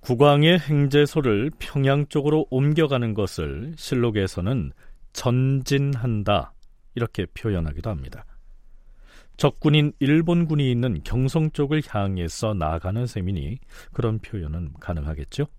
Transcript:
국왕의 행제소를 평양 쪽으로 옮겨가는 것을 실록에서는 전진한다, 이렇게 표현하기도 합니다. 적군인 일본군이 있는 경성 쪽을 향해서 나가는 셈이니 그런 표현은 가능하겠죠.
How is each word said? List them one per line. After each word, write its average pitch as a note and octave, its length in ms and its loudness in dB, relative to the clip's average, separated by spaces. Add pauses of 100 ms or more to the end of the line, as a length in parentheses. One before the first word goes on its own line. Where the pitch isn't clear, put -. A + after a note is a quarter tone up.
국왕의 D3 480 6
행제소를 C#3+ 1000 2
평양 C#3 480 0
쪽으로 D3+ 420 0
옮겨가는 C3+ 640 2
것을 F#2+ 640 -4
실록에서는 G#2 920 -2 (420)
전진한다, B2+ 1400 0 (440)
이렇게 G#2 320 -4
표현하기도 E2+ 640 -4
합니다. C2+ 340 -10 (1120)
적군인 D3+ 600 4
일본군이 D#3 720 2
있는 A#2+ 320 0
경성 C3+ 480 0
쪽을 D3 360 0
향해서 G2 680 -2
나가는 F2+ 500 -2
셈이니 F#2+ 540 -4 (340)
그런 A2 240 -2
표현은 D#2+ 600 -8
가능하겠죠. D#2 680 -6 (140)